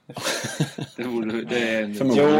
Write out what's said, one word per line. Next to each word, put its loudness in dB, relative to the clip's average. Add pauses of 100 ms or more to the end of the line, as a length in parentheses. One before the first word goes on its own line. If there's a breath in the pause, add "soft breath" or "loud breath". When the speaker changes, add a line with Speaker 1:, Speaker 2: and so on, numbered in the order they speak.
Speaker 1:
<laughs> -6
Speaker 2:
Det -8
vore, -4
det -2
är 0
en -8
Speaker 3:
Förmodligen. 4